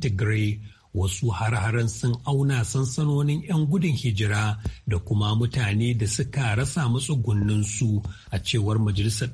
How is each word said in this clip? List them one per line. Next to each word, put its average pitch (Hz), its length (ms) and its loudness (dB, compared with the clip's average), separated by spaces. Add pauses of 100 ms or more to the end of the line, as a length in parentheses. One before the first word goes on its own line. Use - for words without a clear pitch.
Tigray. 104 580 0 (360)
Wasu 98 360 0
har-haren 110 580 0
sun 120 240 -2 (140)
auna 139 380 2
sansanonin 147 800 0
'yan 156 220 2
gudun 165 300 2
hijira 107 640 0 (300)
da 107 100 0
kuma 107 380 0
mutane 117 600 0
da 107 100 0
suka 117 500 0
rasa 139 320 0
matsugunninsu, 107 1120 2 (300)
a 101 60 -2
cewar 107 400 0
Majalisar 107 560 0